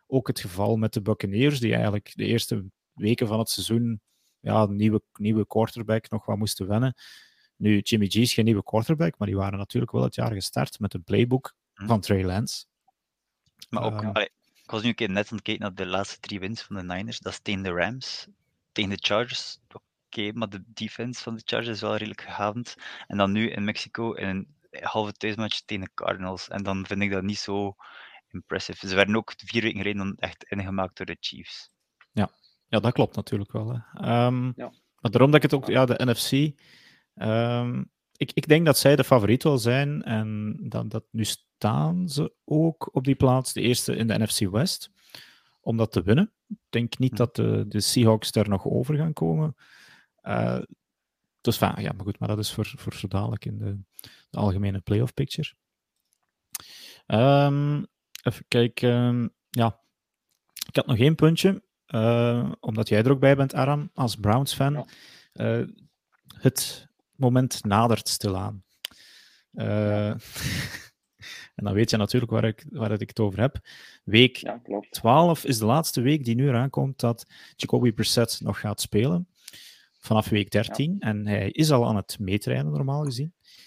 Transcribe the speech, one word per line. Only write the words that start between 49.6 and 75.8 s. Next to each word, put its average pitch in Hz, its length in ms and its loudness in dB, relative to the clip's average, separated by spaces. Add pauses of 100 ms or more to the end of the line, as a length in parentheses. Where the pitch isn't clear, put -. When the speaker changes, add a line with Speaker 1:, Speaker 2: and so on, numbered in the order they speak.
Speaker 1:
Eh, 60 400 -2 (800)
dus - 160 0
van, - 200 2
ja, 107 140 -4
maar 98 140 -10
goed, 101 140 -6
maar 110 100 -2
dat 107 100 -2
is 107 140 -6
voor, - 240 -4
voor - 160 -10
zo - 140 -8
dadelijk 101 380 -4
in 104 120 -8
de, 101 200 -6 (520)
de - 80 -14
algemene 101 420 0
playoff 107 340 0
picture. - 400 -4 (1500)
Ehm, 143 800 4 (400)
even - 240 -4
kijken. 120 840 2 (160)
Ja, 117 300 2 (880)
ik - 80 -14
had 135 100 2
nog 127 120 2
één 143 180 6
puntje. 165 460 4 (240)
Eh, 120 760 2
omdat 107 300 -4
jij 107 140 4
er 127 80 6
ook 139 80 2
bij 135 160 6
bent, 139 180 0
Aram, 147 400 0
als 117 220 -2
Browns-fan. 135 580 2
Speaker 3:
Ja. 139 120 -6 (480)
Speaker 1:
Eh, 113 340 -2 (720)
het - 500 -2 (280)
moment 127 480 2
nadert 113 440 2
stilaan. 98 560 -4 (920)
Eh, 113 120 -6 (400)
Speaker 3:
Ja. 104 60 -2
Speaker 1:
<laughs> - 1400 -10
en - 80 -8
dan 104 100 -2
weet 110 160 2
je 113 80 2
natuurlijk 113 340 0
waar 113 120 2
ik, 113 260 -2
waar 110 220 -4
ik 107 180 -4
het - 100 -6
over 101 200 0
heb. 123 160 2 (480)
Week 120 320 6
Speaker 3:
Ja, - 280 -6
klopt. 101 280 -6
Speaker 1:
twaalf 156 520 4
is 131 160 0
de 107 60 0
laatste 131 360 2